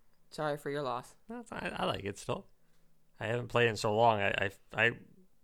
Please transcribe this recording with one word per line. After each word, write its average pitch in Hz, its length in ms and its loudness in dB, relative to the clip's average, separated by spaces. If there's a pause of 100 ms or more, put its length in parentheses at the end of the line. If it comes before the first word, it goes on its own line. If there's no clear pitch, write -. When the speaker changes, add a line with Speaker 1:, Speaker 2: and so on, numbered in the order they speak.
(300)
Speaker 1:
Sorry 151 260 -4
for 147 140 -8
your 143 120 -4
loss. 123 320 -6 (140)
Speaker 2:
No, 240 120 -10
it's, 233 100 -20
I, 180 240 -8
I 180 120 -2
like 98 180 -4
it 98 140 -6
still. - 280 -6 (720)
I 110 80 -8
haven't 117 220 -4
played 120 200 4
in 110 80 2
so 107 200 0
long. 110 240 6
I, 101 80 4
I, 98 220 0 (340)
I 117 60 6 (540)